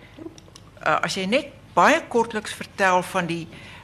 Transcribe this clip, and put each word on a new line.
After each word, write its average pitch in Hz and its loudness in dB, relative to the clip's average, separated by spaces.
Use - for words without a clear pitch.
eh, - 2
as - -4
jy 190 -4
net 269 0
baie 240 6
kortliks 214 -2
vertel 180 2
van 175 -4
die, 165 -6